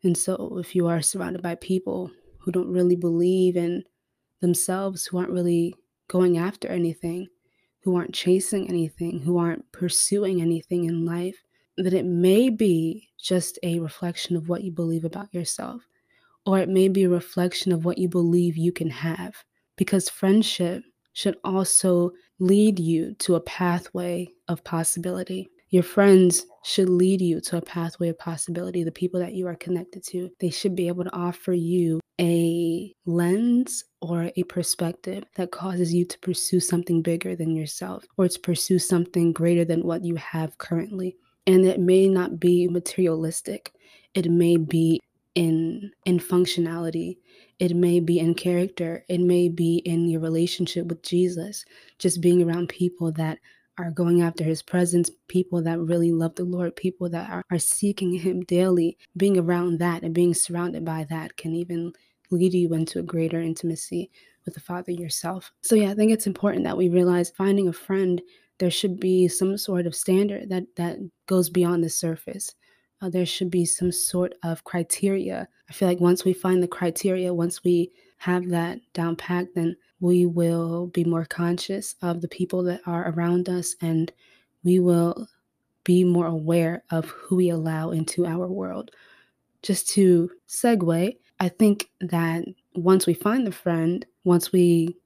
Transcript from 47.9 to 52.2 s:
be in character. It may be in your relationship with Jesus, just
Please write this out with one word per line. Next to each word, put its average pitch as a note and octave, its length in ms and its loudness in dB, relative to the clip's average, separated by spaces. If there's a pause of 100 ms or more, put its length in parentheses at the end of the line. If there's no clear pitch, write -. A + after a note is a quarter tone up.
be E3+ 200 2
in E3 140 2
character. F3 760 -2
It F3+ 100 0
may F3 300 4
be E3+ 300 0
in E3+ 280 0
your D#3+ 140 0
relationship E3+ 640 -2
with E3 160 -8
Jesus, F3+ 640 -2 (340)
just F3 220 0